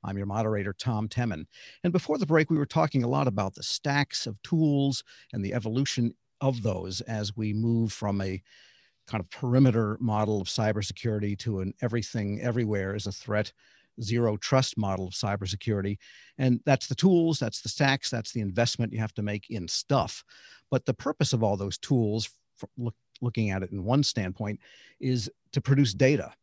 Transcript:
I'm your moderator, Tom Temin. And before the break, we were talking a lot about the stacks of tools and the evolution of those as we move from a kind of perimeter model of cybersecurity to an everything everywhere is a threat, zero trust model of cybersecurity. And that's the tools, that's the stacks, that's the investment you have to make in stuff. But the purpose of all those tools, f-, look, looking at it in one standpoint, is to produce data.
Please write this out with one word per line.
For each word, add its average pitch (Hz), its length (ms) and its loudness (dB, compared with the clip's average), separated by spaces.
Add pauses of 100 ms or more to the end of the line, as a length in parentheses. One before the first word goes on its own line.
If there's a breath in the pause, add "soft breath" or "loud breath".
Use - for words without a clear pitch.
I'm 98 140 -6
your 101 80 -4
moderator, 104 480 -2
Tom 110 340 -2
Temin. 107 380 -4 (380 loud breath)
And 180 100 0
before 294 240 0
the 220 80 0
break, 156 240 4
we 160 80 4
were 143 80 2
talking 147 380 2
a 120 40 0
lot 139 200 2
about 98 260 0
the - 100 -14
stacks - 600 -2
of 107 160 -10
tools 143 640 2 (300 loud breath)
and 101 120 -2
the 98 80 -4
evolution 120 640 0 (260)
of 127 220 0
those 92 380 -2
as 104 360 -6
we 107 160 -2
move 113 400 0
from 101 280 -2
a 95 200 -4 (680 soft breath)
kind 107 160 -4
of - 80 -14
perimeter 120 680 4
model 107 400 2
of 92 80 -4
cybersecurity 107 880 -2
to 101 260 -4
an 95 200 -4
everything 107 600 -2
everywhere 107 520 -2
is 104 140 -6
a 98 40 -6
threat, 107 400 -2 (520 soft breath)
zero 110 340 2
trust - 400 2
model 95 300 -2
of 92 60 -12
cybersecurity. 101 840 -2 (400 loud breath)
And 127 260 2
that's 139 220 2
the - 80 -4
tools, 165 460 4
that's 113 220 -4
the - 80 -8
stacks, 135 420 0
that's 113 200 -4
the 117 100 -2
investment 113 520 0
you 113 60 -2
have 110 160 -4
to 110 80 -4
make 104 260 -4
in 107 180 -6
stuff. - 560 0 (460 loud breath)
But 131 160 0
the 127 80 0
purpose - 400 0
of 113 100 2
all 101 140 2
those 98 220 -4
tools, 110 500 0 (320)
f-, - 160 -14
look, 117 160 -6 (260)
looking 113 300 0
at 95 140 -2
it 90 80 -8
in 95 120 -6
one 131 200 4
standpoint, 104 560 -4 (400 loud breath)
is 127 280 -2 (260)
to 143 60 2
produce 135 360 4
data. 131 360 4 (100)